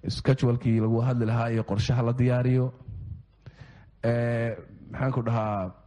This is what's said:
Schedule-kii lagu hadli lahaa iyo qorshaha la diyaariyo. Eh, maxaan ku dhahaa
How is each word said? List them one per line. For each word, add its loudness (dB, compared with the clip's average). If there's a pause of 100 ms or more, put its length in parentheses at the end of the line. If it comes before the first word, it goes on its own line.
Schedule-kii 2
lagu 2
hadli 0
lahaa 0
iyo 0
qorshaha 0
la 2
diyaariyo. 2 (1400)
Eh, 0 (360)
maxaan -2
ku 0
dhahaa -2 (140)